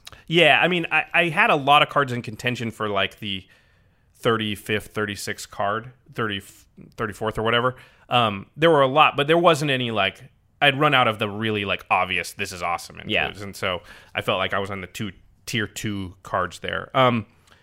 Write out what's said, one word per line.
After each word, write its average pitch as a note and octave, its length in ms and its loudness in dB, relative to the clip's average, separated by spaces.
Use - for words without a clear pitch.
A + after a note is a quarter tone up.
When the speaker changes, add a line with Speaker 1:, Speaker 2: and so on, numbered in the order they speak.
Speaker 1:
Yeah, D3+ 340 6
I E3 80 2
mean, F3 200 -2
I, D#3 140 0
I E3+ 140 4
had G3+ 220 2
a E3 80 4
lot C#3+ 240 6
of D3 80 0
cards C3+ 240 0
in A#2+ 80 -4
contention A2+ 500 -6
for, G#2+ 160 -6
like, G2 320 -2
the G2 260 -8
thirty-fifth, G#2+ 800 -2
thirty-sixth G#2 580 -6
card, A2 400 -4
thirty, G#2 280 -4
thirty-fourth A2 420 -6
or A2 60 -4
whatever. A#2+ 320 2
Um, A2 360 0
there E3 160 4
were C#3+ 100 6
a C3+ 60 4
lot, C#3 300 4
but C#3+ 100 0
there E3 100 4
wasn't D#3 340 4
any, B2+ 200 -2
like, F#2+ 320 -2
I'd C#3 160 4
run D3 160 2
out B2+ 140 4
of G#2+ 120 -2
the G#2+ 100 -2
really, G#2+ 340 -2
like, F#2+ 260 -4
obvious, F#2 440 0
"This G2 180 -8
is F2+ 100 -10
awesome." E2+ 380 -6
And, E2 100 -12
Speaker 2:
Yeah. E2+ 220 0
Speaker 1:
and G2 140 -12
so F2+ 260 -4
I G2 80 -6
felt G2+ 180 -2
like F#2+ 140 -2
I G2 60 -2
was G2 100 -6
on G2 120 -8
the F2+ 60 -14
two, G#2 260 -10
tier G#2+ 220 -4
two G2 540 -8
cards F2+ 380 -4
there. F2+ 340 -8
Um, B2 340 2